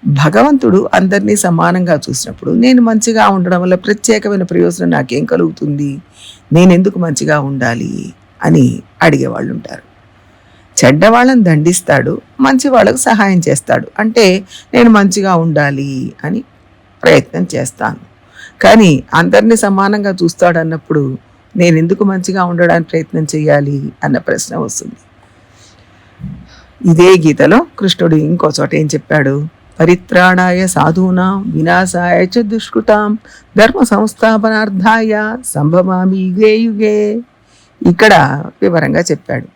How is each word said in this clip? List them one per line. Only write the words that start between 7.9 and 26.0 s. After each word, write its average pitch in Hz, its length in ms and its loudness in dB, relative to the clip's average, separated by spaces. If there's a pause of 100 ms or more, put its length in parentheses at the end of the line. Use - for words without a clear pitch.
అని 139 400 2 (200)
అడిగేవాళ్ళు 135 500 -2
ఉంటారు. - 300 -14 (1000)
చెడ్డవాళ్ళని 226 580 4
దండిస్తాడు, 160 800 0 (200)
మంచి 262 280 2
వాళ్ళకు 233 280 4
సహాయం 202 520 0
చేస్తాడు, 135 400 -2 (100)
అంటే 208 460 2 (300)
నేను 240 160 6
మంచిగా 196 460 2
ఉండాలి 139 760 -2 (120)
అని 190 200 -6 (580)
ప్రయత్నం 165 520 -2
చేస్తాను. - 420 -8 (680)
కానీ 196 420 4 (100)
అందరినీ 202 420 2
సమానంగా 202 540 -2
చూస్తాడన్నప్పుడు 165 1080 -2 (380)
నేనెందుకు 170 480 2
మంచిగా 190 400 -2
ఉండడానికి 170 460 0
ప్రయత్నం 160 360 -4 (100)
చేయాలి 143 560 -2 (120)
అన్న 143 140 -2
ప్రశ్న - 380 -6
వస్తుంది. - 400 -10 (1900)